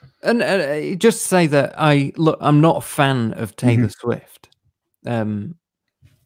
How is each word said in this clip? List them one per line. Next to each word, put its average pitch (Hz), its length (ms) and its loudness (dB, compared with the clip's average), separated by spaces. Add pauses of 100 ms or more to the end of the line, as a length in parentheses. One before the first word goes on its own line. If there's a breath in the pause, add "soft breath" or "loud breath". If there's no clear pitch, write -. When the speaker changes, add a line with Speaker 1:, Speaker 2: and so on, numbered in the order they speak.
(240 soft breath)
Speaker 1:
And, 226 180 0
uh, 151 540 -2
just 220 260 2
to - 60 -8
say 180 200 2
that 139 300 0
I, 143 400 2
look, 160 240 2
I'm 147 180 4
not 156 180 4
a 123 40 -6
fan 131 520 -2
of 110 220 -8
Taylor 120 280 2
Speaker 2:
Mm-hmm. 104 60 -2
Speaker 1:
Swift. - 600 -8 (560)
Um, 107 500 -6 (720)